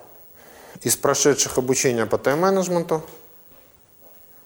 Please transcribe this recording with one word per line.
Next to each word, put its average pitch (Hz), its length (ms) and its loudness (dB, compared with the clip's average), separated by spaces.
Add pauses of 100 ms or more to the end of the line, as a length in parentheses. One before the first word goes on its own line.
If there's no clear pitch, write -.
(840)
из 117 140 0
прошедших - 600 2
обучения 123 480 0
по 110 120 0
тайм-менеджменту 170 840 0 (1400)